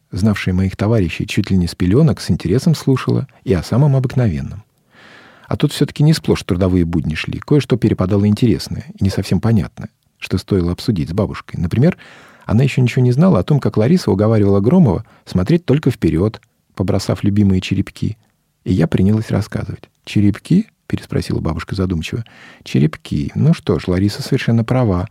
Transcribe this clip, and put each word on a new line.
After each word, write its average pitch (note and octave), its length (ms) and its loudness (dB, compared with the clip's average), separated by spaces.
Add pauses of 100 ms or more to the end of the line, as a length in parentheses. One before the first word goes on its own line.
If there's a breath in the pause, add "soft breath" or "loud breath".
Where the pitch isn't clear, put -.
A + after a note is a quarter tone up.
(120)
знавшая G2 420 0
моих F#2 220 0
товарищей G#2 500 -2
чуть - 240 -4
ли G2 80 2
не F2 100 2
с - 80 -10
пелёнок, G#2+ 440 2
с - 100 -6
интересом G#2+ 460 0
слушала B2 520 -2 (180 soft breath)
и F#3+ 80 0
о E3+ 100 0
самом C3+ 320 2
обыкновенном. G#2+ 680 -2 (840 loud breath)
А C3+ 80 -2
тут - 160 0
всё-таки - 320 0
не D#3 100 6
сплошь - 300 0
трудовые F2+ 400 2
будни E2 320 -2
шли, - 240 -8
кое-что - 380 0
перепадало G2+ 500 2
интересное G#2 580 0 (140)
и - 40 -2
не F#2+ 60 2
совсем F#2+ 300 -2
понятное, G2+ 500 -2 (280)
что - 200 -4
стоило F2+ 360 0
обсудить E2 360 -4
с D#2+ 40 -8
бабушкой. F2 480 -6
Например, B2 360 0 (480 loud breath)
она A2+ 180 2
ещё C3+ 180 0
ничего B2 220 2
не B2 100 2
знала D3+ 260 4
о F2+ 40 0
том, C#3+ 180 0
как G#2 160 -2
Лариса B2 340 2
уговаривала G2+ 480 4
Громова A#2+ 460 2 (200 soft breath)
смотреть F#2 400 0
только C#3 240 0
вперёд, F2 520 0 (340)
побросав G2 480 -2
любимые G2 380 2
черепки. G2 560 -4 (480)
И A#2 80 0
я D#3+ 140 2
принялась G#2+ 440 0
рассказывать. G2+ 580 -6 (160)
«Черепки?» — G#2 640 0 (200)
переспросила - 520 -4
бабушка E2 360 -6
задумчиво. F#2+ 500 -4 (380 loud breath)
«Черепки. - 720 -2
Ну B2+ 180 2
что - 260 -2
ж, - 80 -6
Лариса F#2 340 0
совершенно A#2 420 0
права. A2 480 0